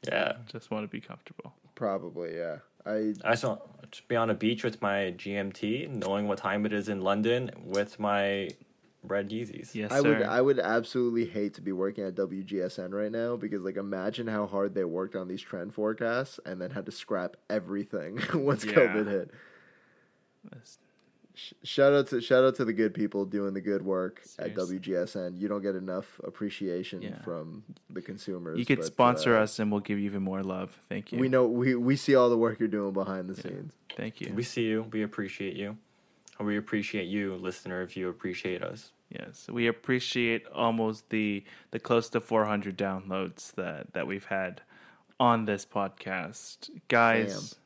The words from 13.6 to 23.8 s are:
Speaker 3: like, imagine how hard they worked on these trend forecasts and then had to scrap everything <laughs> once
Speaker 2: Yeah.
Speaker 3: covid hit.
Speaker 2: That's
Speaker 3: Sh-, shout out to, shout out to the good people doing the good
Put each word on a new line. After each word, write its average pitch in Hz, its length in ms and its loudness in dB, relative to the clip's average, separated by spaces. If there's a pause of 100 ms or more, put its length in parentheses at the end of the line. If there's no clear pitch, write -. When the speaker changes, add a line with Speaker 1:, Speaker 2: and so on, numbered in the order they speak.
Speaker 3:
like, 95 140 -4
imagine 98 500 -4
how 107 180 0
hard 98 300 -2
they 95 100 2
worked 92 300 -4
on 92 120 -6
these 92 140 -6
trend 98 320 -10
forecasts 113 720 -2
and 92 160 -8
then 90 100 -6
had 98 140 -8
to 101 60 -10
scrap 92 440 -4 (140)
everything 101 800 -4
<laughs> - 60 -4
once 135 300 2
Speaker 2:
Yeah. 107 100 -2
Speaker 3:
covid 107 360 6
hit. 98 220 -2 (1200)
Speaker 2:
That's - 260 -20 (600)
Speaker 3:
Sh-, - 140 -14 (120)
shout 139 280 6
out 143 160 6
to, 120 140 0
shout 127 240 8
out 131 100 6
to 135 80 0
the 113 80 2
good 104 220 4
people 101 320 0
doing 98 280 -2
the 98 60 -2
good 98 220 0